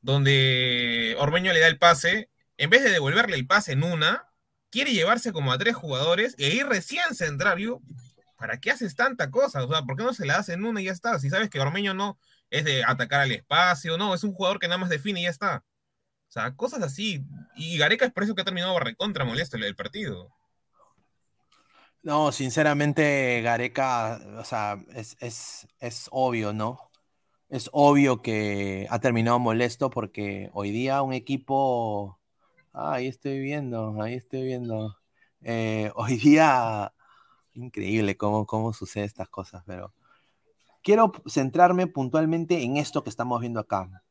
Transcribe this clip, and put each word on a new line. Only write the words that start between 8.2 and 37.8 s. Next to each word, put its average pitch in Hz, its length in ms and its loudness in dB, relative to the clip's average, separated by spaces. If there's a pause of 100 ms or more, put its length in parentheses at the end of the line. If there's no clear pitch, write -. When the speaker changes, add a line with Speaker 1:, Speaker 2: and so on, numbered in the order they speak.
Speaker 1:
¿para 113 220 -8
qué 214 100 -4
haces 220 240 -2
tanta 240 360 -2
cosa? 220 340 0
O 123 40 -8
sea, 156 140 0
¿por 135 140 -6
qué 208 80 -4
no 254 100 -2
se 196 120 -8
la 147 120 2
hace 190 160 -4
en 185 100 -6
una 220 160 -4
y 190 40 -4
ya 190 80 -4
está? 214 260 -2
Si 135 100 -2
sabes 202 220 0
que - 100 -6
Ormeño 190 320 -2
no 190 260 -4 (320)
es 147 140 0
de 135 200 0
atacar 127 360 0
al 135 120 2
espacio, 165 680 2
no, 196 160 0
es 175 100 -4
un 208 80 -4
jugador 190 280 -2
que 180 80 -4
nada 175 100 0
más 185 100 -2
define 175 320 -4
y 175 40 -4
ya 175 60 0
está. 170 340 -4 (640)
O - 40 -20
sea, 120 220 -6
cosas 254 300 -4
así. 156 400 -4 (320)
Y 160 220 -6
Gareca 160 280 4
es - 60 -2
por 185 100 -2
eso 208 140 -2
que 190 60 -4
ha - 20 -2
terminado 185 340 -2
recontra 143 460 -4
molesto 123 320 -4
el, 110 80 -4
el 101 100 -4
partido. 104 560 -10 (1700)
Speaker 2:
No, 151 300 2
sinceramente, 143 1080 2
Gareca, 117 800 -2 (180)
o 113 60 -14
sea, 104 380 -6 (120)
es, 117 260 -14
es, - 480 -12 (120)
es 117 300 -12
obvio, 120 420 0
¿no? 110 280 -4 (680)
Es 135 220 -8
obvio 143 500 6
que 101 680 -2
ha 117 100 -2
terminado 117 380 2
molesto 120 520 0
porque 101 640 -8
hoy 101 160 -4
día 131 320 -2
un 131 100 -2
equipo, 123 1040 -2 (540)
ah, - 220 -6
ahí 127 140 -4
estoy 135 320 -8
viendo, 120 600 -6
ahí 113 140 -6
estoy 131 300 -8
viendo. 117 520 -6 (460)
Eh, 110 500 -4
<laughs> - 20 -18
hoy 117 220 -2
día, 127 760 4 (600)
increíble 104 600 -2